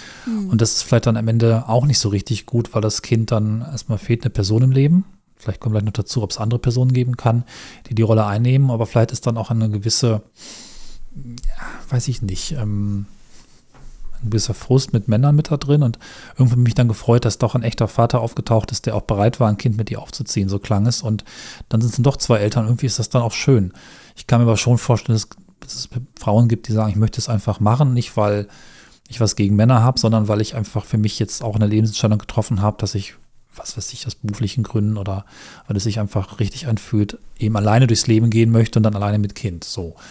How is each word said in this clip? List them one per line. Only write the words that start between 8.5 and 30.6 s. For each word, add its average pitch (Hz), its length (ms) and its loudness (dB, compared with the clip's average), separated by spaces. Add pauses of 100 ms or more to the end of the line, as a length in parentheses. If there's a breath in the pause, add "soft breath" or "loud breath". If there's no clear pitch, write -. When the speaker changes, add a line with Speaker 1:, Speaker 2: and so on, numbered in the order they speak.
Speaker 2:
Aber 113 140 -2
vielleicht 113 260 2
ist - 140 -8
dann 117 120 0
auch 110 140 -6
eine 113 180 0
gewisse, 107 520 0 (960 loud breath)
ja, - 760 -6
weiß 127 180 0
ich 123 120 -4
nicht, - 300 -4
ähm, 101 540 -2 (1160 soft breath)
ein 107 100 -4
gewisser 107 220 -2
Frust - 380 0
mit 107 160 0
Männern 139 300 4
mit 151 120 0
da 151 60 0
drin. 143 260 2
Und 117 160 0 (380 loud breath)
irgendwie 123 160 4
hab 123 80 2
ich 120 60 4
mich 113 100 2
dann 120 140 4
gefreut, 117 340 2
dass 113 140 0
doch 120 180 0
ein 120 80 -2
echter 113 240 0
Vater 117 320 2
aufgetaucht 113 540 -2
ist, - 120 -8
der 107 120 -2
auch 101 60 -4
bereit 107 360 2
war, 117 80 4
ein 104 100 2
Kind 107 200 0
mit 107 120 -4
ihr 107 120 -8
aufzuziehen, - 480 -4
so 98 100 -2
klang 104 280 0
es. - 160 0
Und 107 200 -2 (460 loud breath)
dann 113 100 2
sind's 117 160 0
dann 120 80 2
doch 135 140 2
zwei 113 220 2
Eltern. 107 260 0
Irgendwie 123 220 0
ist - 120 -2
das 110 80 -4
dann 123 140 0
auch 113 100 -2
schön. 110 400 2 (460 loud breath)
Ich - 100 -20
kann 127 140 4
mir 117 60 6
aber 110 100 4
schon 120 200 2
vorstellen, 113 400 0
dass, - 120 -6 (320)
dass - 140 -14
es - 140 -10 (300)
Frauen 113 300 4
gibt, 113 180 -2
die 110 60 -2
sagen, 107 160 0
ich 98 80 -2
möchte 110 240 0
es - 80 -6
einfach 107 320 -2
machen, 123 320 4
nicht 120 240 -4
weil 104 320 0 (580 loud breath)
ich - 140 -6
was 107 160 0
gegen 101 180 2
Männer 113 280 6
hab, 127 160 2
sondern 110 280 2
weil 104 140 0
ich - 120 -6
einfach 110 300 -6